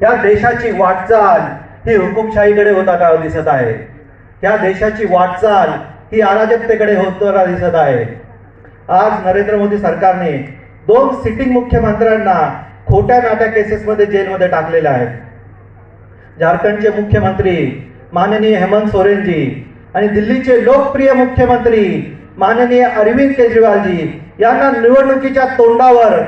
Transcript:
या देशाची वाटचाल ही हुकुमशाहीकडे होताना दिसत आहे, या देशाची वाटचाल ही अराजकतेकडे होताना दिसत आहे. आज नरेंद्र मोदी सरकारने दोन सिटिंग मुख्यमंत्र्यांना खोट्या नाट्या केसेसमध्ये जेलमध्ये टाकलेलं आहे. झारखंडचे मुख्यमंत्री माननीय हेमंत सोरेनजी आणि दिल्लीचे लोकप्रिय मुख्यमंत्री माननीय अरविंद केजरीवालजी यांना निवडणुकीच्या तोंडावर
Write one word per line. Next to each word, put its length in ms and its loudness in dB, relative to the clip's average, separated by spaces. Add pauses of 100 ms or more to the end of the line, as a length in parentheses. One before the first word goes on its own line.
या 140 2
देशाची 560 0
वाटचाल 680 2 (480)
ही 60 2
हुकुमशाहीकडे 760 0
होताना 440 2
दिसत 320 -4
आहे, 260 -2 (720)
या 140 0
देशाची 520 -4
वाटचाल 600 2 (420)
ही 100 0
अराजकतेकडे 720 0
होताना 500 0
दिसत 300 -2
आहे. 300 0 (840)
आज 360 0
नरेंद्र 300 0
मोदी 220 -2
सरकारने 600 -2 (500)
दोन 340 2
सिटिंग 300 -4
मुख्यमंत्र्यांना 1120 0 (240)
खोट्या 300 2
नाट्या 300 0
केसेसमध्ये 580 -2
जेलमध्ये 420 -2
टाकलेलं 420 -2
आहे. 440 -6 (1080)
झारखंडचे 500 0
मुख्यमंत्री 680 -2 (580)
माननीय 440 0
हेमंत 300 0
सोरेनजी 840 -2 (240)
आणि 120 0
दिल्लीचे 560 0
लोकप्रिय 500 2
मुख्यमंत्री 720 2 (540)
माननीय 460 2
अरविंद 480 2
केजरीवालजी 880 0 (180)
यांना 320 2
निवडणुकीच्या 760 2
तोंडावर 720 4 (100)